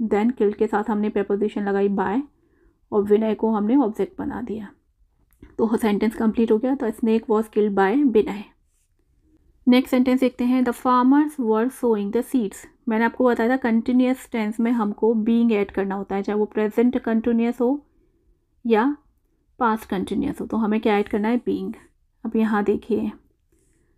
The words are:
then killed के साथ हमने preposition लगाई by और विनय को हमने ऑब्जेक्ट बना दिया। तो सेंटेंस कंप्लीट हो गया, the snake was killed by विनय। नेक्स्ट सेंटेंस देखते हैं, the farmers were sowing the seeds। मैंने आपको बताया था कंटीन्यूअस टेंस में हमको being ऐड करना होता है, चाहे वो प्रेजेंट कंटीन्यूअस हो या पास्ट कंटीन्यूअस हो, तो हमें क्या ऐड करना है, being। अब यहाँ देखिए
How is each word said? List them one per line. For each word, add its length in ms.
then 320
killed 240
के 100
साथ 240
हमने 200
preposition 580
लगाई 200
by 320
और 100
विनय 320
को 180
हमने 240
ऑब्जेक्ट 420
बना 240
दिया। 260
तो 180
सेंटेंस 380
कंप्लीट 380
हो 60
गया, 180
the 160
snake 380
was 180
killed 260
by 160
विनय। 320
नेक्स्ट 240
सेंटेंस 300
देखते 240
हैं, 200
the 100
farmers 680
were 260
sowing 320
the 100
seeds। 320
मैंने 160
आपको 200
बताया 260
था 60
कंटीन्यूअस 760
टेंस 280
में 120
हमको 420
being 380
ऐड 180
करना 240
होता 220
है, 60
चाहे 160
वो 60
प्रेजेंट 540
कंटीन्यूअस 640
हो 100
या 320
पास्ट 320
कंटीन्यूअस 500
हो, 60
तो 100
हमें 240
क्या 180
ऐड 100
करना 200
है, 160
being। 280
अब 120
यहाँ 280
देखिए 460